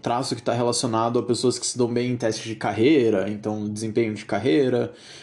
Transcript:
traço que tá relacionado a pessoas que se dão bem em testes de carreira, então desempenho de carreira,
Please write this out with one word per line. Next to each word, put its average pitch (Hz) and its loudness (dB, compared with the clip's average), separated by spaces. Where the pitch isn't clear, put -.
traço 127 -2
que 117 -8
tá 113 0
relacionado 120 0
a 117 2
pessoas 120 0
que - -6
se - -6
dão 120 0
bem 123 0
em 120 -2
testes 113 -2
de 113 -8
carreira, 110 4
então 107 -4
desempenho 107 -2
de 104 -10
carreira, 123 0